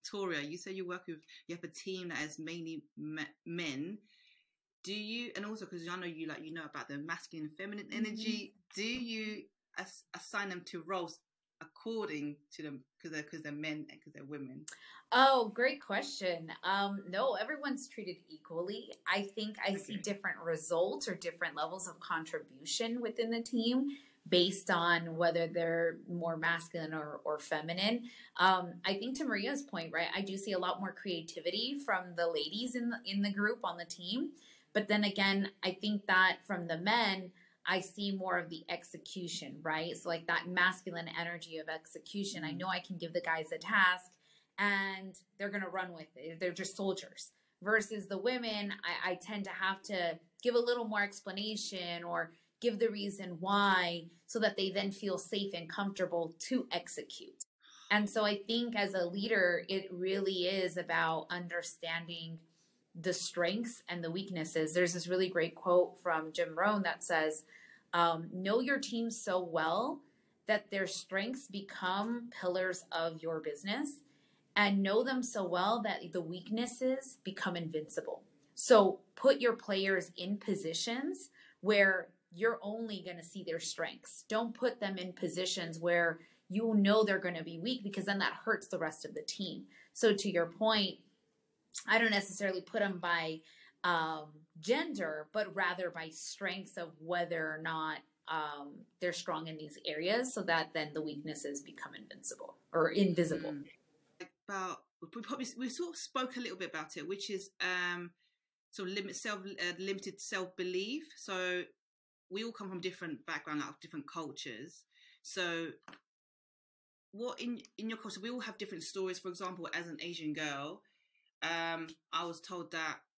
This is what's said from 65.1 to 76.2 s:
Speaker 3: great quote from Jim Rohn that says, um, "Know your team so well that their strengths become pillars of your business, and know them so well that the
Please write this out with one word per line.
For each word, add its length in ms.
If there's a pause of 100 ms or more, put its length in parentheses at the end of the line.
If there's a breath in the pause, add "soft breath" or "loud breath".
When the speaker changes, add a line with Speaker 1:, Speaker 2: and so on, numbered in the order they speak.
Speaker 3:
great 280
quote 480
from 300
Jim 220
Rohn 280
that 200
says, 420 (480 loud breath)
um, 380
"Know 280
your 200
team 300
so 320
well 600 (420 soft breath)
that 240
their 160
strengths 600
become 840
pillars 640
of 320
your 160
business, 640 (540 soft breath)
and 280
know 200
them 200
so 240
well 340
that 320
the 80